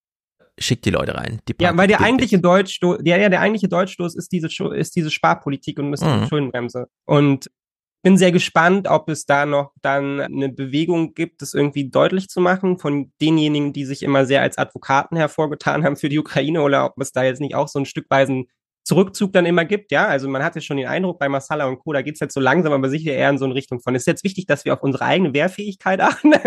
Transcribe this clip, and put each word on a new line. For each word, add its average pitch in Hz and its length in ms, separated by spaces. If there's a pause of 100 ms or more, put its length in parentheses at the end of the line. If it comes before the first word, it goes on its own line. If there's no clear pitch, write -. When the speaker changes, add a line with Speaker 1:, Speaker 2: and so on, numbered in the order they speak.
(600)
Speaker 1:
"Schickt - 240
die 98 60
Leute 80 260
rein." - 320
Die 120 60
Speaker 2:
Ja, 180 160
Speaker 1:
Party 170 80
Speaker 2:
weil 190 100
der 208 80
Speaker 1:
beginnt 185 120
Speaker 2:
eigentliche 240 280
Speaker 1:
jetzt. 175 100
Speaker 2:
Deutschsto-, 180 600
ja, 170 120
ja, 202 120
der 175 100
eigentliche 196 300
Deutschstoß 175 460
ist - 180
diese 160 160
Schu-, - 220
ist 147 260
diese 156 140
Sparpolitik 151 680
und 143 120
Speaker 1:
Mhm. 139 360
Speaker 2:
Schuldenbremse. 123 600 (180)
Und 143 440 (540)
bin 190 140
sehr 180 160
gespannt, 180 560
ob 156 200
es 151 160
da 143 200
noch 143 260 (100)
dann 139 380
eine 139 300
Bewegung 151 640
gibt, - 280
das 135 120
irgendwie 143 360
deutlich 180 380
zu - 140
machen 185 360
von 147 440
denjenigen, 151 500
die 139 140
sich 139 180
immer 139 220
sehr 131 160
als 135 160
Advokaten 139 600
hervorgetan 151 680
haben 143 100
für 151 140
die 147 100
Ukraine, 147 420
oder 139 240
ob 127 160
es 135 120
da 127 100
jetzt 127 160
nicht 139 160
auch 143 140
so 143 100
ein 135 60
stückweisen 135 640 (400)
Zurückzug 190 460
dann 175 140
immer 170 180
gibt, 202 260
ja, 156 140
also 139 240
man 135 140
hat 165 100
ja 156 80
schon 143 160
den 131 80
Eindruck 175 320
bei 139 100
Massala 139 380
und 131 140
Co., 160 120
da 139 120
geht's 151 160
jetzt - 160
so 139 40
langsam 151 320
aber 135 200
sicher 156 200
eher 135 200
in 139 80
so 135 60
eine 127 100
Richtung 127 240
von, 127 160
es 127 80
ist - 20
jetzt - 180
wichtig, 190 220
dass - 180
wir 135 100
auf - 100
unsere 131 220
eigene 151 280
Wehrfähigkeit 190 640
<laughs> - 20
achten. - 320 (140)